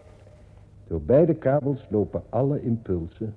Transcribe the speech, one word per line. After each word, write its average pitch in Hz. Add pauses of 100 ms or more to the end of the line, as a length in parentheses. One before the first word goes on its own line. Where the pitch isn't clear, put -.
(880)
Door 80
beide 151
kabels 135
lopen -
alle 139
impulsen 107